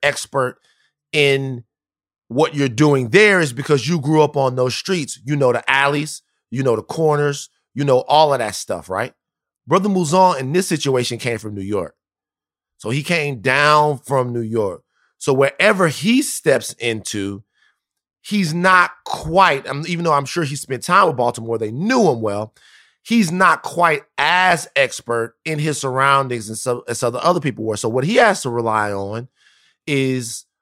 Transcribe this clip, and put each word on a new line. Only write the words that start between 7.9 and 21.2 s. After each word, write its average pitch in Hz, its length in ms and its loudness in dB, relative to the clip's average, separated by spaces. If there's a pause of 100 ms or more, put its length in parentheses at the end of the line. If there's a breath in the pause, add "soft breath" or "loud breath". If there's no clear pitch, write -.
all 147 300 4
of 135 60 0
that 107 160 -4
stuff, 87 340 -8
right? 98 240 -6 (540)
Brother 185 220 2
Mouzon 180 520 4
in 135 120 -4
this 180 160 0
situation 131 500 -2
came 117 200 -4
from 107 160 -12
New 98 80 -8
York. 95 320 -4 (840)
So 107 120 -8
he 143 120 -2
came 147 380 -4
down 147 580 4
from 127 340 -2
New 120 80 -4
York. 110 420 -4 (360)
So - 140 -2
wherever 170 560 2
he 226 340 0
steps - 520 -2
into, 104 680 -6 (800)
he's 185 340 -2
not 180 380 4 (120)
quite, 165 640 2
um, 139 220 -6
even 170 160 -4
though 160 80 2
I'm 139 140 2
sure 170 180 -4
he 139 120 -6
spent 127 280 -8
time 185 240 4
with 143 80 -4
Baltimore, 117 420 -2